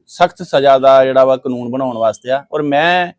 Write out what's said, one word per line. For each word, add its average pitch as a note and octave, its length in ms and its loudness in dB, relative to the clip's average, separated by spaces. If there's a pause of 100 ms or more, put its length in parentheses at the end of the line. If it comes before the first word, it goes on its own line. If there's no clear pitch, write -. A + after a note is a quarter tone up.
ਸਖਤ - 380 -4
ਸਜ਼ਾ C#3 360 2
ਦਾ C3+ 260 4
ਜਿਹੜਾ C3 200 2
ਵਾ C3 120 0
ਕਾਨੂੰਨ B2 340 -8
ਬਣਾਉਣ B2+ 260 -6
ਵਾਸਤੇ A2+ 340 -4
ਆ। C#3 200 -4
ਔਰ D3+ 100 -4
ਮੈਂ E3+ 580 0